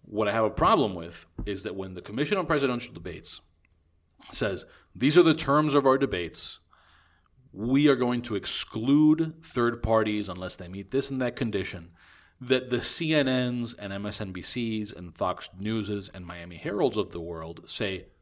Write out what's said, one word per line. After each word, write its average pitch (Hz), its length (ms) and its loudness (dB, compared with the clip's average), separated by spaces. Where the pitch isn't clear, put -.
What 104 240 0
I 101 40 2
have 101 140 2
a - 40 2
problem 156 460 2
with 85 320 -12
is 101 180 -4
that 98 120 -6
when 95 180 -8
the 90 80 -12
Commission 147 380 -2
on 165 80 -2
Presidential 135 440 0
Debates - 500 -12
says, 98 340 -4
"These 143 200 2
are 175 80 10
the 160 120 6
terms 147 400 2
of 135 100 4
our 135 120 8
debates, 92 640 -4
we 131 340 4
are 139 80 8
going 123 280 0
to 113 120 -4
exclude 151 1000 2
third 117 380 0
parties 107 440 2
unless 90 280 -8
they 87 120 -12
meet 95 240 -10
this 135 200 0
and 131 100 -2
that 120 140 -2
condition," 95 560 -4
that 127 300 0
the 117 100 0
C 160 320 0
N 143 140 4
Ns 113 140 -6
and 98 180 -10
M 101 140 -6
S 101 120 -8
N 98 120 -6
B 90 100 -8
Cs 110 500 -4
and 87 240 -14
Fox 90 420 -2
Newses 104 560 -4
and 90 120 -12
Miami 87 320 -14
Heralds 151 400 0
of 101 140 -2
the 85 100 -8
world 82 480 -10
say 95 380 -6